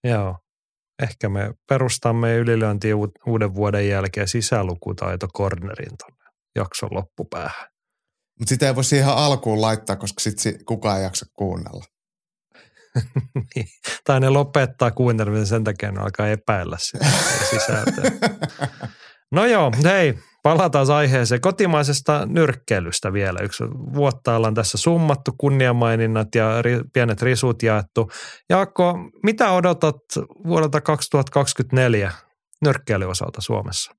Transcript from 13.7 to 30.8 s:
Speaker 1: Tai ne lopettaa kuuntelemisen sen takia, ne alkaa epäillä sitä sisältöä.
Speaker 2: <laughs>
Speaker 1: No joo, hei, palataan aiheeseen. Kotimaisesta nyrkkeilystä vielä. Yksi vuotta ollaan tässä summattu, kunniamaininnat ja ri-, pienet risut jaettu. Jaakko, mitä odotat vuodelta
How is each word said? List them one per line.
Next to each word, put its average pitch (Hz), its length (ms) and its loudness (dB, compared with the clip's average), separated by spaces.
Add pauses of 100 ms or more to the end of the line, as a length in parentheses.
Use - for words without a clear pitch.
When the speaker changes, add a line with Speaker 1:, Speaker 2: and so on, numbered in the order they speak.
Speaker 1:
Tai 135 160 2
ne 131 100 2
lopettaa 135 600 0
kuuntelemisen 107 560 0
sen 110 160 0
takia, 104 280 -4
ne 98 80 -8
alkaa 98 280 -2
epäillä 95 520 -2
sitä - 260 -4 (440)
sisältöä. - 640 0 (100)
Speaker 2:
<laughs> - 160 -2 (960)
Speaker 1:
No 190 140 4
joo, 190 260 4 (120)
hei, 175 300 4 (300)
palataan 147 480 2
aiheeseen. 127 500 2
Kotimaisesta 151 840 0
nyrkkeilystä 104 880 -2
vielä. 95 260 -2
Yksi 101 240 -6 (300)
vuotta 135 420 0
ollaan 113 180 2
tässä 110 240 -2
summattu, 156 600 2
kunniamaininnat 117 1000 2
ja 110 260 2
ri-, 120 320 0
pienet 117 280 2
risut 120 420 2
jaettu. 107 480 0 (380)
Jaakko, 180 460 2 (280)
mitä 220 280 4
odotat 175 440 2 (520)
vuodelta 156 340 2